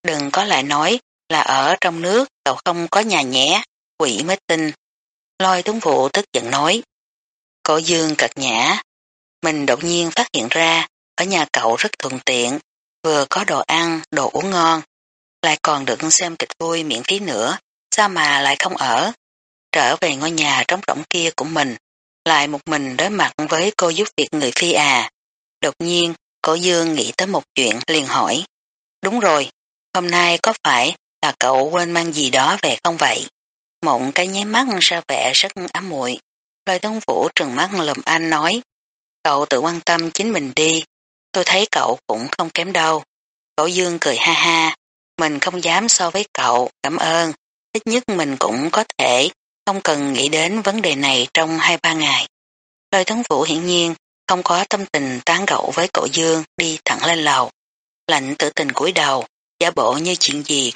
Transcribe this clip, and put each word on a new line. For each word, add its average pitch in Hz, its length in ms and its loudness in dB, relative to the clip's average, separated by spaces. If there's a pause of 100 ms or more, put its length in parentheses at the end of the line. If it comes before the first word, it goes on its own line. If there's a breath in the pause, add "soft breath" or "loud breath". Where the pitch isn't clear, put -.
Đừng 147 280 -2
có 190 140 2
lại 170 180 0
nói 151 380 0 (280)
là 160 120 0
ở 135 400 2
trong 170 220 -2
nước 220 260 2 (160)
cậu 127 200 0
không 170 260 -2
có 196 100 4
nhà 202 220 0
nhé, 135 400 2 (360)
quỷ 127 240 0
mới 180 140 0 (100)
tin." 160 260 0 (640)
Lôi 185 240 2
Tuấn 214 160 -2
Vũ 135 300 2
tức - 240 -2
giận 117 180 -2
nói. 156 320 0 (800)
Cổ 156 140 2
dương 160 420 0
cợt 117 200 -2
nhã. 131 440 0 (600)
"Mình 156 240 -2
đột 127 180 2
nhiên 170 260 0
phát 240 240 0
hiện 120 160 -2
ra, 165 360 2 (300)
ở 175 80 0
nhà 185 280 0
cậu 117 240 2
rất 214 220 -2
thuận 131 220 -6
tiện, 127 380 0 (440)
vừa 147 280 2
có 185 140 -2
đồ 165 220 0
ăn, 165 340 0 (100)
đồ 135 220 0
uống 175 180 -2
ngon, 165 320 2 (600)
lại 156 200 2
còn 147 220 0
được 120 140 -2 (120)
xem 170 260 0
kịch - 220 -6
vui 165 260 -2
miễn 123 180 -4
phí 196 160 -2
nữa, 151 400 -2 (360)
sao 208 140 4
mà 151 320 2
lại 139 180 2
không - 180 -2
ở? 135 360 0 (600)
Trở 147 280 4
về 156 160 0
ngôi 151 140 -2
nhà 147 380 0
trống 180 200 0
rỗng 143 220 -2
kia 170 260 0
của - 80 -4
mình, 147 320 -2 (480)
lại 147 240 4
một 147 180 -6
mình 139 300 -4
đối 170 140 0
mặt 175 220 0 (160)
với 175 280 0
cô 175 120 2
giúp 170 280 0
việc 147 160 0
người 143 240 0
Phi 175 160 2
à?" 135 380 2 (500)
Đột 147 180 -2
nhiên, 170 360 -2 (280)
Cổ 156 120 2
dương 170 400 2
nghĩ 113 220 -2
tới 190 100 -2
một 180 180 -2 (100)
chuyện 120 320 0
liền 156 200 0
hỏi. 131 380 0 (580)
"Đúng 220 180 -2
rồi, 151 300 2 (440)
hôm 175 160 0
nay 175 320 2
có 226 120 2 (100)
phải 139 320 2 (260)
là 147 160 0
cậu 131 320 2
quên 170 220 -2
mang 170 200 -2
gì 147 180 0
đó 135 320 2
về 131 220 0
không 170 120 0
vậy?" 131 300 0 (580)
Một 131 180 2 (120)
cái 180 120 2
nháy 196 180 -4
mắt 226 220 2 (140)
ra 170 280 2
vẻ 127 260 0
rất 190 180 0 (200)
ám 190 160 -6
muội. 127 300 -4 (480)
Lôi 185 120 0
Tuấn 214 280 -4
Vũ 117 280 0
trừng 135 220 0
mắt 175 180 0
lườm 156 300 -2
anh 165 260 0
nói, 165 320 0 (600)
"Cậu 147 240 2
tự 135 120 2
quan 165 220 -2
tâm 165 300 0
chính 208 220 -2
mình 143 240 -4
đi, 160 280 2 (480)
tôi 185 120 0
thấy 190 260 2
cậu 131 360 0
cũng 113 220 -4 (100)
không 165 120 -2
kém 175 220 -4
đâu." 160 320 0 (520)
Cổ 151 100 2
dương 175 340 0
cười 135 160 0
ha 165 160 0
ha, 165 440 0 (440)
"Mình 156 200 -2
không 180 240 -4
dám 175 240 0
so 175 220 2
với 202 220 -4
cậu, 123 380 2 (120)
cảm 147 140 -2
ơn, 165 360 0 (400)
ít 220 140 -4
nhất 240 220 0
mình 156 300 -2
cũng 127 340 0
có 214 120 0 (140)
thể 131 320 2 (360)
không 196 140 -2
cần 143 320 0
nghĩ 131 160 0
đến 170 340 0
vấn 208 200 0
đề 160 120 0
này 135 400 0
trong 160 240 0
hai 165 240 0
ba 165 100 0
ngày." 151 360 -2 (640)
Lôi 190 120 4
Tuấn 220 260 -2
Vũ 143 120 2
hiển 160 240 -2
nhiên 170 280 0 (340)
không 180 140 2
có 175 260 2
tâm 202 180 -2
tình 135 380 -4
tán 170 220 2
gẫu 151 280 0
với 175 180 0
Cổ - 200 0
dương, 160 320 2 (120)
đi 156 280 -2
thẳng 139 200 0
lên 165 140 2
lầu. 139 320 2 (560)
Lạnh 139 320 0
Tử 147 120 0
Tình 143 220 -2
cúi 156 200 0
đầu, 143 340 0 (340)
giả 170 100 2
bộ 127 240 2
như 170 200 -2
chuyện 143 280 -2
gì 139 340 -2